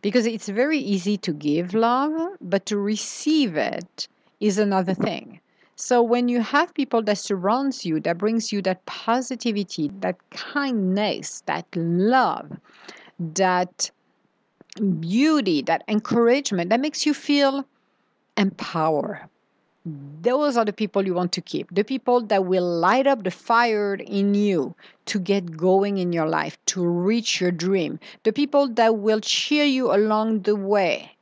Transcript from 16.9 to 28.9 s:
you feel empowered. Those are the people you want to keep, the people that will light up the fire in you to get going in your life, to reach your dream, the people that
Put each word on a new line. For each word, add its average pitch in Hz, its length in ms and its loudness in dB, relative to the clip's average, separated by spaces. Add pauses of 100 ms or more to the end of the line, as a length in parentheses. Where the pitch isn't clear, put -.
you 302 80 2
feel 277 500 2 (720)
empowered. 165 840 -2 (1040)
Those 262 340 2
are 226 80 4
the 208 80 -4
people 196 320 -2
you 185 80 -2
want 180 200 0
to 170 80 -4
keep, - 280 -6
the 190 140 0
people 247 380 0
that 202 240 2
will 180 220 0
light 180 380 2
up 262 180 2
the 190 60 -2
fire 214 640 0
in 202 400 0
you 196 400 0 (320)
to - 140 -4
get 180 360 -2
going 190 440 2
in 175 120 0
your 160 160 0
life, 156 380 -2
to 185 180 -2
reach 185 560 0
your 180 120 2
dream, 175 480 -2 (240)
the 220 100 2
people 285 340 2
that 226 300 4